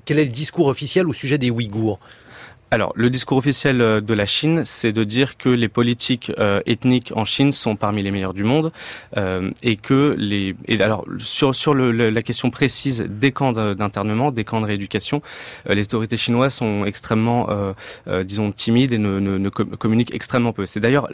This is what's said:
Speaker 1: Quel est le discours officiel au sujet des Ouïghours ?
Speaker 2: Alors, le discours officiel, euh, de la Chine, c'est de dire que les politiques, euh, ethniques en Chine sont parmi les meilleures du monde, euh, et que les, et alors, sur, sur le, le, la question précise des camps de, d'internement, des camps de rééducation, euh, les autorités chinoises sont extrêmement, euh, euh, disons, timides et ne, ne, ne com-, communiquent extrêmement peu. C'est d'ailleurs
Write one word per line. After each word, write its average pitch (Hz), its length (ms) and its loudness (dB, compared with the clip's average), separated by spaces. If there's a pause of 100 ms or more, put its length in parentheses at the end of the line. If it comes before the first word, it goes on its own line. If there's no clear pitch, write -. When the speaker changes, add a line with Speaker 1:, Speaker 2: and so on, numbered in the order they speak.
Speaker 1:
Quel 156 160 2
est 151 40 6
le 131 60 -2
discours 147 380 0
officiel 160 400 0
au 147 40 0
sujet 143 240 -2
des 123 140 2
Ouïghours ? 110 480 -2 (760)
Speaker 2:
Alors, 107 240 2
le 117 140 4
discours 131 280 0
officiel, 131 420 2
euh, 110 200 4
de 107 120 -2
la 104 140 2
Chine, 160 380 2
c'est - 280 0
de 110 120 2
dire 120 320 0
que - 120 -2
les 120 200 4
politiques, 120 720 0
euh, 101 260 2
ethniques 127 480 2
en 110 100 0
Chine 139 280 2
sont 110 240 -2
parmi 104 260 -2
les 98 80 -2
meilleures 95 240 -4
du 98 80 -4
monde, 156 300 2 (440)
euh, 95 360 -2 (100)
et 113 140 2
que 135 420 2
les, 101 380 -2 (100)
et 104 160 2
alors, 107 220 0 (140)
sur, 131 360 0
sur 147 200 2
le, 127 180 2
le, 113 180 2
la 110 120 0
question - 280 -2
précise 123 580 -2
des 107 220 2
camps 131 220 0
de, 107 220 0
d'internement, 107 580 -2
des 113 100 -2
camps 110 180 -2
de 110 60 -2
rééducation, 104 560 -4 (480)
euh, 101 40 2
les 101 100 2
autorités 113 320 -2
chinoises 123 380 2
sont 104 300 -2
extrêmement, 113 640 0
euh, 101 220 -2 (360)
euh, 92 160 -2
disons, 101 260 -2
timides 120 400 2
et 117 80 0
ne, 98 220 0
ne, 98 180 0
ne 98 100 0
com-, 101 280 -4
communiquent 113 360 2
extrêmement 120 400 -2
peu. 98 140 -4
C'est 107 140 -6
d'ailleurs 123 340 2